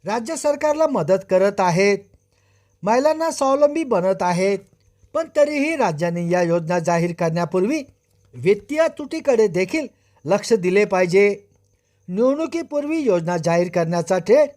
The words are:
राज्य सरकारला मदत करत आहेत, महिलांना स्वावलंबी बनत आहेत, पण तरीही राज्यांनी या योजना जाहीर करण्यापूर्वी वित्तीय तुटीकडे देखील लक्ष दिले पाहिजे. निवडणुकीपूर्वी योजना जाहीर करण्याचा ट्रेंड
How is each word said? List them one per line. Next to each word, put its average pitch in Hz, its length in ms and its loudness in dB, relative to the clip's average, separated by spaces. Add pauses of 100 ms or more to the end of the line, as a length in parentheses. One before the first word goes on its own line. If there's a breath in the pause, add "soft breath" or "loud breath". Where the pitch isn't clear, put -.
राज्य 226 320 -4
सरकारला 302 500 0
मदत 190 440 0
करत 190 300 2
आहेत, 190 380 2 (840)
महिलांना 302 480 0
स्वावलंबी 285 540 0
बनत 190 380 0
आहेत, 185 360 0 (560)
पण 320 220 -4
तरीही 294 400 2
राज्यांनी 170 560 -2
या 180 100 2
योजना 170 360 0
जाहीर 170 400 0
करण्यापूर्वी 185 640 -2 (520)
वित्तीय 208 520 0 (120)
तुटीकडे 277 480 0
देखील 185 400 -2 (380)
लक्ष 202 280 0
दिले 190 320 2
पाहिजे. 196 500 2 (760)
निवडणुकीपूर्वी 294 880 -2
योजना 175 380 0
जाहीर 170 380 0
करण्याचा 170 440 0
ट्रेंड 277 380 2